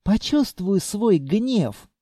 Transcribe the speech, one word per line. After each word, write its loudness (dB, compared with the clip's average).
"Почувствуй 0
свой 0
гнев. -2